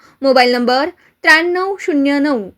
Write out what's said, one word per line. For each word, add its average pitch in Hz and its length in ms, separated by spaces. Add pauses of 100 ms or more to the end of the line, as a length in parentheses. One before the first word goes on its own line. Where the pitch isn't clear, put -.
(220)
मोबाईल 254 300
नंबर 247 380 (340)
त्र्याण्णव 349 560
शून्य 285 400
नऊ 254 380